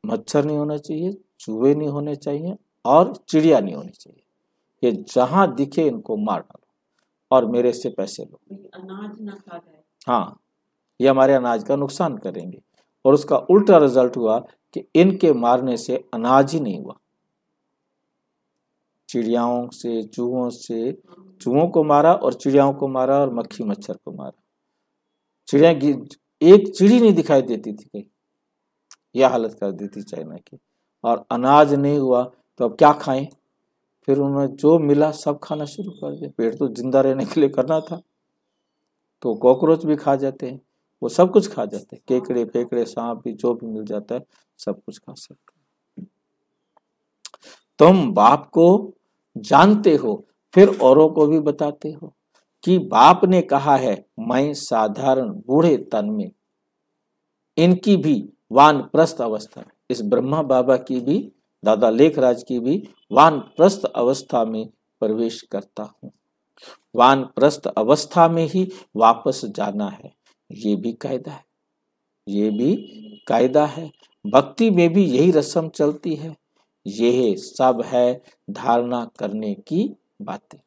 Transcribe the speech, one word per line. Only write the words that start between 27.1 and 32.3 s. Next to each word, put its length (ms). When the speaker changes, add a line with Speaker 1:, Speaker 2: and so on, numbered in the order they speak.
Speaker 1:
दिखाई 280
देती 300
थी 140
कहीं, 180
यह 140
हालत 240
कर 180
दी 160
थी 160
चाइना 320
की। 220
और 280
अनाज 420
नहीं 240
हुआ 340